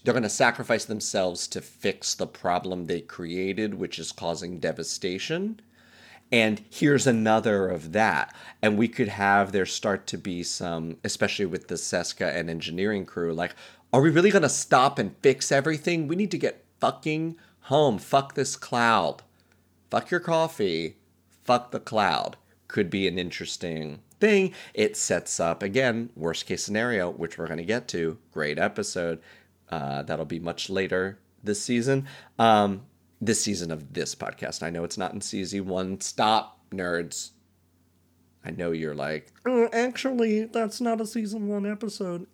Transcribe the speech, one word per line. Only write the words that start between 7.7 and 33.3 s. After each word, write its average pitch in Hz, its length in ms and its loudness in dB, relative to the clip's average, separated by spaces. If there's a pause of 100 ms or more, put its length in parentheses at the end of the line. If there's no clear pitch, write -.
that. 98 420 2 (260)
And 107 160 4
we 113 120 4
could 120 180 0
have 101 460 4
there 95 120 2
start 98 440 -2
to 95 100 -6
be 87 240 -6
some, 82 640 -6
especially 104 420 -2
with 85 220 -6
the 87 80 -4
Seska 87 580 -2
and 82 160 -4
engineering 90 560 -2
crew, 85 260 -4
like, 85 220 -4 (380)
are 127 80 6
we 160 100 6
really 175 220 6
gonna 170 160 6
stop 135 500 2
and 104 240 -2
fix 131 300 4
everything? 156 560 0
We 170 80 -2
need 202 160 0
to 160 60 -2
get - 260 -2 (160)
fucking 156 560 0 (240)
home. 135 380 4
Fuck - 360 0
this 135 220 -2
cloud. 110 640 2 (640)
Fuck - 220 -2
your 180 80 2
coffee. 156 800 0 (480)
Fuck 123 260 2
the - 80 -4
cloud. 85 580 0 (300)
Could 98 240 0
be 98 160 2
an 90 140 0
interesting 80 800 -6 (180)
thing. 196 340 4 (220)
It 107 220 2
sets - 420 -2
up, 82 240 0
again, 117 540 0
worst 82 300 -4
case 90 180 -4
scenario, 104 440 0
which 82 300 -6
we're 82 80 -6
gonna 80 160 -6
get 113 260 -2
to. 82 300 -2 (140)
Great 73 260 -2
episode. 87 640 -2 (480)
Uh, 71 340 -4
that'll 78 220 -6
be 82 160 -6
much 85 280 -8
later 95 520 -2 (240)
this 101 180 -2
season. 135 460 0 (280)
Um, 104 460 6 (380)
this 107 220 0